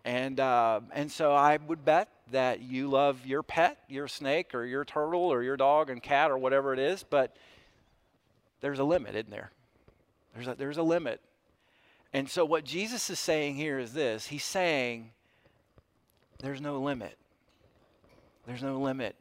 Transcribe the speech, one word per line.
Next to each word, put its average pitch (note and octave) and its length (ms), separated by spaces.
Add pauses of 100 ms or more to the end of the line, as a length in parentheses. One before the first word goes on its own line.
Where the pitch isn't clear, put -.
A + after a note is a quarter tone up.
And, B2+ 360
uh, A#2 400 (120)
and D3 180
so D3 220
I C#3+ 240
would D3+ 280
bet D#3 240 (220)
that B2+ 300
you C3 280
love C3+ 380
your C3+ 160
pet, F3 360 (100)
your C#3 200
snake, D3+ 460
or A#2+ 100
your C3 200
turtle, D#3+ 360
or D3+ 220
your C3 140
dog C#3 340
and B2 120
cat, D3 280
or C3 80
whatever C3+ 340
it B2+ 60
is, D#3+ 240
but C3+ 340 (1200)
there's C#3 200
a C#3 40
limit, B2 300
isn't G#2+ 160
there? G#2 220 (840)
There's B2 140
a, B2 80
there's C#3+ 220
a E3 40
limit. D#3+ 380 (920)
And C#3 160
so F3 160
what D#3 200
Jesus G3 440
is F3 120
saying D3+ 340
here C#3+ 240
is A#2 140
this. A#2+ 340
He's D3 180
saying, B2 680 (1300)
"There's C3+ 200
no D3 200
limit. C3 360 (1300)
There's B2 160
no C3+ 160
limit C3 400